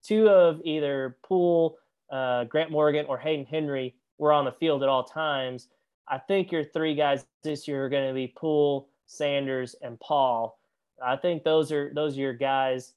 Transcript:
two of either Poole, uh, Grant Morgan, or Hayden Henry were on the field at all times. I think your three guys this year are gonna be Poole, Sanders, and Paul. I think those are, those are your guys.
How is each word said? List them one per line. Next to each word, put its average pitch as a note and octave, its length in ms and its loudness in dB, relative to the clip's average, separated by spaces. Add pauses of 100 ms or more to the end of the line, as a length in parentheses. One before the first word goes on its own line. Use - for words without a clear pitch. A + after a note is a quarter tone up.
two G#3+ 240 4
of F3 380 6
either C#3 580 -4
Poole, E3+ 540 2 (340)
uh, B2+ 340 -2
Grant D#3 260 -2
Morgan, D3+ 360 2
or C3+ 100 -4
Hayden C#3+ 280 -4
Henry C#3+ 500 -6 (220)
were D3+ 160 2
on C#3+ 120 2
the B2+ 60 -2
field D3 320 0
at C3+ 60 2
all C3 140 2
times. C3 640 -6 (400)
I C3 100 -4
think F#3+ 340 -2
your E3 120 -2
three D#3 320 -2
guys C#3+ 300 0 (180)
this D3 240 -8
year C#3 180 -4
are C3 40 -6
gonna C3+ 240 -2
be C3 140 -4
Poole, D3 640 0 (160)
Sanders, C3+ 760 -4
and A#2 180 -14
Paul. B2 600 -2 (420)
I B2+ 140 -2
think E3+ 280 -4
those D#3 280 2
are, C#3+ 220 -4
those D3 240 -2
are C#3 40 -4
your C3+ 120 -2
guys. C3 640 -2